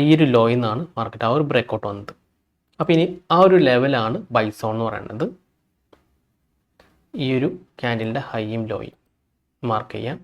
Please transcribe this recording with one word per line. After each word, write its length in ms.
ഈ 100
ഒരു 180
ലോയിൽ 240
നിന്നാണ് 240
മാർക്കറ്റ് 300
ആ 80
ഒരു 160
ബ്രേക്ക് 240
ഔട്ട് 140
വന്നത്. 220
അപ്പോൾ 160
ഇനി 100
ആ 100
ഒരു 120
ലെവലാണ് 500
ബൈ 80
സോൺ 160
എന്ന് 120
പറയുന്നത്. 380
ഈ 20
ഒരു 120
ക്യാൻഡിലിൻ്റെ 500
ഹൈയും 400
ലോയും 260
മാർക്ക് 260
ചെയ്യാം. 260